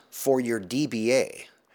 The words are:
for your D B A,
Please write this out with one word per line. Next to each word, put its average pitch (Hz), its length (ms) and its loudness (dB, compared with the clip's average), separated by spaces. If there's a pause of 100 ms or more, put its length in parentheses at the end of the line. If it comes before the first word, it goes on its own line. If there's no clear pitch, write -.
(100)
for 135 280 2
your 117 200 0
D 120 260 -2
B 113 260 0
A, - 360 0 (280)